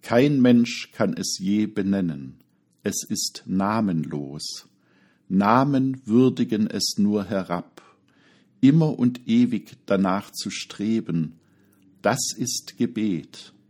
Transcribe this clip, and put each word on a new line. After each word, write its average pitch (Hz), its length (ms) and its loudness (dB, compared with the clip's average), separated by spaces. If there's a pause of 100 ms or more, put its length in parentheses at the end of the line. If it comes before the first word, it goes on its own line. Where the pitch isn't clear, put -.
Kein 135 400 2
Mensch 120 520 4
kann 104 200 0
es - 260 -6
je 104 260 0
benennen. 95 680 -4 (480)
Es 98 200 -4
ist - 420 -8
namenlos. 85 1200 -4 (580)
Namen 131 800 2
würdigen 117 640 2
es - 300 -6
nur 104 280 0
herab. 87 580 -6 (760)
Immer 156 360 4
und 123 300 -2
ewig 117 580 0
danach 95 460 0
zu - 180 -10
streben, 95 840 -4 (680)
das 120 340 0
ist - 420 -8
Gebet. 107 760 -4 (160)